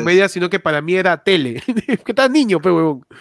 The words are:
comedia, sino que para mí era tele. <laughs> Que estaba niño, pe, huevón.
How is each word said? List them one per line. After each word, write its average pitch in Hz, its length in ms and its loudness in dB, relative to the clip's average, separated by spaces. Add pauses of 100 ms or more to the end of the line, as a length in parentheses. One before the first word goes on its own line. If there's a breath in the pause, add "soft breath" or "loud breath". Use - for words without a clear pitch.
comedia, 180 260 2
sino 180 220 -4
que 190 80 -2
para 156 240 -2
mí 175 140 -2
era 180 260 0
tele. 135 440 0
<laughs> 226 380 -4
Que - 80 -8
estaba 269 160 2
niño, 247 320 2
pe, 175 120 0
huevón. 160 340 0 (140 loud breath)